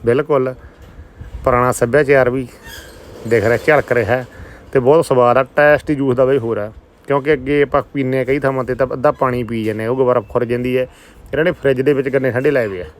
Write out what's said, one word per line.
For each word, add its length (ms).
ਬਿਲਕੁਲ 480
ਪੁਰਾਣਾ 280
ਸੱਭਿਆਚਾਰ 580
ਵੀ 180
ਦਿਖ 160
ਰਿਹਾ, 140
ਝਲਕ 340
ਰਿਹਾ, 320
ਤੇ 80
ਬਹੁਤ 260
ਸਵਾਦ 320
ਆ। 60
ਟੇਸਟੀ 400
ਜੂਸ 200
ਦਾ 100
ਬਈ 120
ਹੋਰ 200
ਆ, 140
ਕਿਉਂਕਿ 260
ਅੱਗੇ 280
ਆਪਾਂ 200
ਪੀਂਦੇ 240
ਹਾਂ 80
ਕਈ 140
ਥਾਵਾਂ 240
'ਤੇ 120
ਤਾਂ 180
ਅੱਧਾ 180
ਪਾਣੀ 320
ਪੀ 200
ਜਾਂਦੇ 200
ਹਾਂ, 80
ਉਹ 60
ਦੁਬਾਰਾ 260
ਫੁਰ 220
ਜਾਂਦੀ 320
ਹੈ। 60
ਇਹਨਾਂ 140
ਨੇ 60
ਫਰਿੱਜ 300
ਦੇ 120
ਵਿੱਚ 160
ਗੰਨੇ 220
ਠੰਡੇ 200
ਲਾਏ 160
ਹੋਏ 140
ਆ। 40